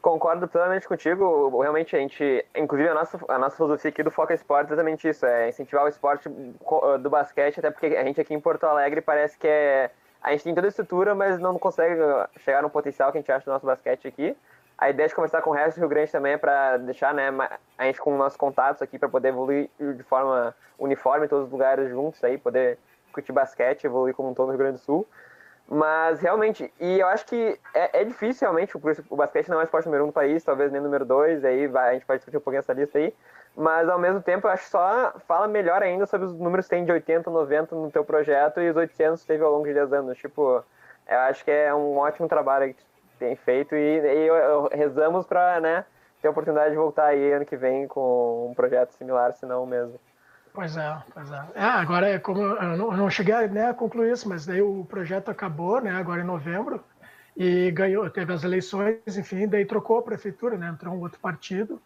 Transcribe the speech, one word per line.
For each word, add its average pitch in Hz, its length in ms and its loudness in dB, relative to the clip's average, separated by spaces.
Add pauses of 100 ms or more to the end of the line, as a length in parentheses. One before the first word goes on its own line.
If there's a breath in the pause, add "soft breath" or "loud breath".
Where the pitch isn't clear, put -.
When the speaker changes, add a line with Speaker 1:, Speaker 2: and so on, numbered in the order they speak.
Speaker 1:
Concordo 170 460 2
plenamente 185 400 0
contigo. 160 720 2
Realmente, 151 320 0
a 160 60 2
gente, 139 460 -2 (100)
inclusive, 151 340 0
a 160 40 0
nossa, 165 340 -2
a 131 100 0
nossa 135 200 -2
filosofia 151 320 0
aqui 151 120 -6
do 151 80 0
Foca 160 240 0
Esporte 147 360 0
é 151 40 -2
exatamente 160 360 0
isso: 151 160 -2
é 117 240 2
incentivar 143 340 -2
o 147 60 2
esporte 143 400 -2 (340)
co-, 143 340 2
do 131 120 -2
basquete, 143 500 0
até 156 100 0
porque 151 180 -4
a 147 180 0
gente 143 160 -4
aqui 151 120 -2
em 151 60 -4
Porto 156 240 0
Alegre 147 380 2
parece 151 360 0
que - 80 -6
é, 143 460 2 (320 soft breath)
a - 80 0
gente 147 140 -2
tem 165 100 -2
toda 180 120 2
a - 20 4
estrutura, 196 440 0
mas 196 240 0
não 180 220 -2
consegue 170 400 0 (400)
chegar 139 240 2
no 147 60 -2
potencial 143 420 -2
que 160 60 -4
a 147 40 -4
gente 143 100 -4
acha 135 140 0
do 139 60 -4
nosso 135 140 -2
basquete 131 420 -2
aqui. 156 280 -4 (420 soft breath)
A - 120 2
ideia 151 200 2
de - 40 -8
conversar 160 280 0
com 160 80 -2
o 156 40 0
resto 156 220 0
do 175 60 -4
Rio 160 80 0
Grande 151 240 0
também 139 200 0
é 151 40 -2
pra 139 400 2
deixar, 131 360 -2
né, 139 160 0
ma-, 135 300 -4 (180)
a 123 60 -4
gente 135 160 0
com 143 180 0
nossos 139 200 0
contatos 139 440 0
aqui 135 160 -10
pra 139 120 -2
poder 131 180 0
evoluir 135 500 0
de 139 260 -8
forma 131 520 0 (240 soft breath)
uniforme 139 460 0
em 147 40 -4
todos 143 180 0
os 127 40 -14
lugares 135 380 0
juntos 139 340 -6
aí, 131 140 0
poder 123 420 0 (240 soft breath)
discutir - 300 -12
basquete, 135 500 0
evoluir 131 320 0
como 135 140 -6
um 127 40 -8
todo 127 140 0
no 135 60 -4
Rio 131 60 -4
Grande 135 180 0
do - 60 -18
Sul. 151 220 0 (680 loud breath)
Mas, 156 480 0
realmente, 214 600 -2
e 180 200 0
eu 190 80 4
acho 214 200 -2
que 226 320 -4 (160)
é, 175 260 2
é - 20 2
difícil, 240 460 -2
realmente, 175 260 0
o, 151 60 -10 (300)
o - 40 -8
basquete 147 340 0
não 165 100 0
é 160 40 2
o - 20 0
esporte 165 200 -2
número 147 200 2
um - 20 -2
do 147 60 -6
país, 151 300 2
talvez 139 280 0
nem 139 100 -4
número 143 240 -2
dois, 143 400 2
aí 131 220 2
vai, 127 240 2
a - 20 2
gente 131 140 -6
pode 131 100 0
discutir 151 200 -6
um 143 40 -2
pouquinho 135 200 -2
essa - 120 -2
lista 143 240 -2
aí, 160 160 0 (420 loud breath)
mas, 160 320 2
ao 180 120 2
mesmo 185 200 2
tempo, 185 280 0
eu 202 40 4
acho 185 120 -2
que - 80 -20
só 202 420 2 (140)
fala 180 200 2
melhor 202 360 2
ainda 190 240 0
sobre 190 180 -2
os 180 80 -8
números 175 320 -2
que - 60 -4
tem 175 140 0
de 170 60 0
oitenta, 170 380 0
noventa 156 460 0
no 156 160 -6
teu 151 120 0
projeto 151 560 2
e 175 120 2
os 156 60 0
oitocentos 160 460 0
teve 156 200 0
ao 156 80 4
longo 147 160 2
de 147 80 -2
dez 143 180 2
anos. 131 240 -2
Tipo, 131 460 0 (440 loud breath)
eu 123 120 2
acho 131 260 0
que 151 60 2
é 147 240 4
um 147 220 0
ótimo 151 300 0
trabalho 139 460 2
que - 80 -20 (380)
tem 127 160 -2
feito 139 400 0
e, 151 240 2
e 151 280 2
eu, 160 80 6
eu 147 380 4
rezamos 151 540 2
pra, 180 340 2
né, 165 240 0 (340 soft breath)
ter 151 100 2
a - 20 -2
oportunidade 151 400 2
de 151 60 -2
voltar 156 300 2
aí 143 240 4
ano 143 140 0
que 147 100 -10
vem 131 320 -2
com 123 600 0
um 123 60 -12
projeto 123 380 2
similar, 123 400 -2
se - 120 -14
não 127 200 -4
o - 20 -12
mesmo. 120 320 -6 (520 soft breath)
Speaker 2:
Pois 165 240 -8
é, 156 220 -8 (160)
pois 143 180 -18
é. 143 100 -12 (120)
É, 190 100 -4
agora 190 460 2
é 190 80 0
como 196 240 -2
eu 196 340 -2
não, 208 160 -2
eu 185 60 -2
não 196 120 2
cheguei 196 260 2
a, 233 120 2
né, 208 220 0
a 240 40 -2
concluir 233 380 0
isso, 240 160 -4
mas 165 200 -8
daí 185 140 0
o 196 280 0
projeto 190 400 -6
acabou, 185 500 -2
né, 220 120 -4
agora 175 300 -4
em 175 40 -6
novembro, 180 580 -6 (540 loud breath)
e 180 340 2
ganhou, 190 380 0
teve 180 240 -4
as 160 100 -4
eleições, 190 560 -2 (160)
enfim, 196 320 -4
daí 202 160 2
trocou 214 360 0
a - 20 -4
prefeitura, 226 560 -6
né, 170 120 -8
entrou 170 260 -10
um 185 60 -8
outro 175 180 -12
partido 185 680 -8